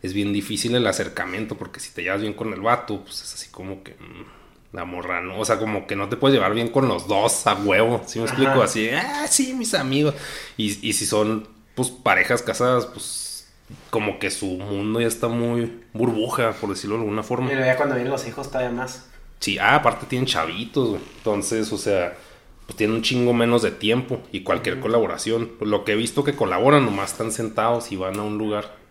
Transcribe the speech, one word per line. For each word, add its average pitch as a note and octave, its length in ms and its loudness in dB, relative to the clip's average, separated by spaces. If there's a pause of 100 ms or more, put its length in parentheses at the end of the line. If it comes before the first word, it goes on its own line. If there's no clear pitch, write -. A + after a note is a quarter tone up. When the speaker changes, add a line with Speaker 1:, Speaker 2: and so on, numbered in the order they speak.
Speaker 1:
es F#2+ 120 -6
bien G2+ 180 0
difícil G#2 420 -2
el A#2+ 120 4
acercamiento G2+ 680 -2
porque - 240 -12
si - 120 -14
te F2 100 -8
llevas G2 200 -2
bien G#2+ 100 -2
con A2 200 -6
el F2+ 80 -8
vato, A2 420 0
pues, - 200 -14
es - 120 -12
así - 160 -14
como F#2 320 -12
que, - 100 -18
mm, E2+ 320 -18 (520)
la F2 80 -6
morra, F2 360 -4
¿no? F#2 200 -6
O A2 40 0
sea, A2 140 2
como G#2+ 280 -2
que G#2 100 -4
no G2+ 120 -2
te A2 80 -2
puedes C3+ 180 6
llevar G2+ 200 4
bien A#2 140 0
con C3+ 200 2
los F2 200 -2
dos G#2+ 400 4
a G#2 60 6
huevo, G#2 520 4
¿sí - 140 -6
me A2+ 60 0
explico? C3+ 260 4
Speaker 2:
Ajá. B2+ 120 8
Speaker 1:
Así, A2 240 0
"Ah, C4+ 400 -2
sí, B3+ 240 2
mis A#3 220 -2
amigos". C#3+ 400 2 (420)
Y, A2 100 0 (220)
y G#2 40 0
si G#2+ 140 -2
son, G#2+ 420 2 (260)
pues, B2+ 160 -2
parejas F#2+ 520 2
casadas, B2 440 2
pues, - 640 -12 (420)
como G#2+ 300 -2
que F#2+ 100 -2
su - 160 -6
mundo G2+ 540 -2
ya A#2 80 2
está A2+ 200 -2
muy A#2 540 0 (100)
burbuja, A2+ 600 0
por G2+ 180 -4
decirlo G2+ 260 -4
de A#2 60 -2
alguna G#2 220 -2
forma. B2 240 -2
Speaker 2:
Pero C3+ 160 0
ya B2+ 120 4
cuando C3+ 200 0
vienen B2 160 -2
los B2+ 140 -4
hijos C3+ 220 -10
todavía B2 220 -2
más. B2 360 -8 (340)
Speaker 1:
Sí, G2+ 180 -2
ah, A2 180 4
aparte A#2+ 300 0
tienen B2+ 200 -2
chavitos, G2 640 0
güey. F#2+ 100 -2 (180)
Entonces, G#2+ 540 0
o G2+ 60 -4
sea, F#2 380 0 (500)
pues, - 100 -14
tienen A2 200 2
un A2+ 60 -2
chingo B2 300 2
menos A#2 300 4
de F#2 100 2
tiempo A#2+ 500 0 (100)
y F2+ 120 -6
cualquier F2+ 320 0
Speaker 2:
Ujú. - 80 -8
Speaker 1:
colaboración. A2+ 680 0 (100)
Lo G#2 240 0
que A2 80 0
he G#2 40 4
visto A#2 280 0
que C#3+ 120 0
colaboran, A#2+ 480 6
nomás G2+ 280 -2
están A2+ 200 -4
sentados A2+ 580 0
y G2 60 -4
van F#2+ 220 -4
a G#2 40 -4
un G#2+ 160 -4
lugar. G#2+ 380 -4 (140)